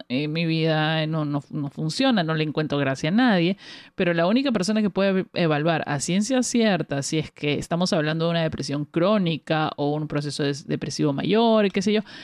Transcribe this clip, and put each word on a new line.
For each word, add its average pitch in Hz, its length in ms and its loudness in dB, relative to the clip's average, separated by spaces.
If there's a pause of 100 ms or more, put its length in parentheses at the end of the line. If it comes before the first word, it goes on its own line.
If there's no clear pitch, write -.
eh, 151 200 -2
mi 165 180 -2
vida, 160 560 2
eh, 156 60 -2
no, 156 160 -2
no, 143 260 -2
no 147 200 -4
funciona, 214 520 0
no 160 120 -2
le 156 100 0
encuentro 151 340 -2
gracia 135 300 0
a 165 40 0
nadie", 196 440 4 (400)
pero 175 180 0
la 170 140 2
única 262 240 2
persona 214 280 0
que 208 100 0
puede 190 440 0
evaluar 156 520 2
a 143 120 -4
ciencia 208 460 0
cierta 185 580 0
si 156 160 -2
es 147 140 -4
que 147 220 -2
estamos 170 380 0
hablando 160 340 0
de 170 60 2
una 170 100 0
depresión 147 420 -4
crónica 165 920 0
o 147 180 -2
un 151 120 -4
proceso 147 380 -4
des-, 143 240 -4
depresivo 147 440 -2
mayor, 208 600 2
qué 196 100 -2
sé 208 100 0
yo, 208 100 2 (220)